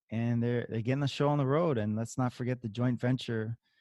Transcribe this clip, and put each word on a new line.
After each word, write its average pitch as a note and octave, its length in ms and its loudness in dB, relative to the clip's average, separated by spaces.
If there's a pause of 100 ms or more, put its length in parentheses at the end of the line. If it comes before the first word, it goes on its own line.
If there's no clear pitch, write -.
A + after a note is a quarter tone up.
(120)
and A#2 300 0
they're, A#2+ 260 0
they're A2+ 140 -4
getting C3 180 0
the C#3 80 0
show C#3+ 200 2
on D3 100 2
the C3+ 80 2
road. D3 320 2
And G#2+ 180 0
let's A2+ 200 -6
not B2+ 160 0
forget B2 300 -4
the A2+ 60 -4
joint A#2+ 320 0
venture A#2 560 -2 (240)